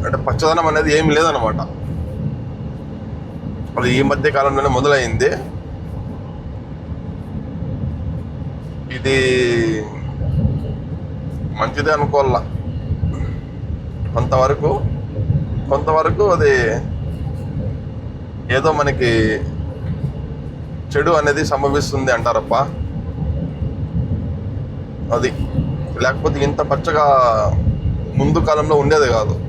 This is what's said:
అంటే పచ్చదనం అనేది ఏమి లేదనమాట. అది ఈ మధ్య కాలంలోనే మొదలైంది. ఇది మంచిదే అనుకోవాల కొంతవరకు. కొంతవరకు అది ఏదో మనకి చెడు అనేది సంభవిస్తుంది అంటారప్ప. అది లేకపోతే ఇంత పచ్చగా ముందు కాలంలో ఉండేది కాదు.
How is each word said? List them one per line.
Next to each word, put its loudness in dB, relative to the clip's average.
అంటే 0
పచ్చదనం 4
అనేది 4
ఏమి 4
లేదనమాట. 4
అది 2
ఈ 4
మధ్య 4
కాలంలోనే 4
మొదలైంది. 4
ఇది 2
మంచిదే 0
అనుకోవాల 2
కొంతవరకు. 2
కొంతవరకు 4
అది 6
ఏదో 4
మనకి 2
చెడు 4
అనేది 2
సంభవిస్తుంది 2
అంటారప్ప. 2
అది 0
లేకపోతే 0
ఇంత 0
పచ్చగా 2
ముందు 4
కాలంలో 4
ఉండేది 6
కాదు. 2